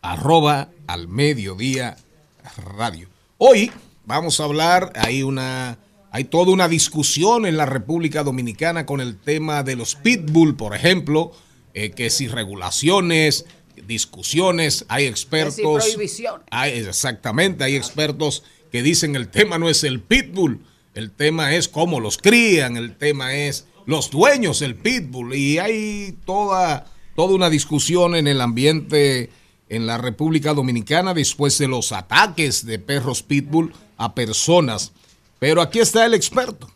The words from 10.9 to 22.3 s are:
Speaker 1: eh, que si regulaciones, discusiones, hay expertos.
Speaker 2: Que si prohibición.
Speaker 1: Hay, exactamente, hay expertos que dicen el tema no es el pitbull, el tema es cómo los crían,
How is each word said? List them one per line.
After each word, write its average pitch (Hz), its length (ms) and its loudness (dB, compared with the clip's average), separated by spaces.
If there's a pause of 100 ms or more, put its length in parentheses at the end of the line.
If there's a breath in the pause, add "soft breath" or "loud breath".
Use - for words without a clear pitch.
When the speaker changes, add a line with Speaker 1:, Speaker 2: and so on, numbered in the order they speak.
Speaker 1:
eh, 104 180 -6
que 113 200 -4
si 131 180 -2
regulaciones, 143 1160 0 (400 soft breath)
discusiones, 160 1000 -2
hay 135 180 0
expertos. 151 500 -4
Speaker 2:
Que 214 60 -6
si 151 340 0
prohibición. 220 540 -8
Speaker 1:
Hay, 131 220 -2
exactamente, 123 920 -4
hay 139 120 0
expertos 147 680 -4 (280 soft breath)
que 120 120 -4
dicen 151 340 2
el 117 120 -6
tema 185 280 2
no 165 140 0
es 151 140 2
el 127 180 -4
pitbull, 175 580 0 (340 soft breath)
el 107 160 -10
tema 151 440 0
es 170 140 0
cómo 160 320 -2
los 107 180 -4
crían, 190 580 4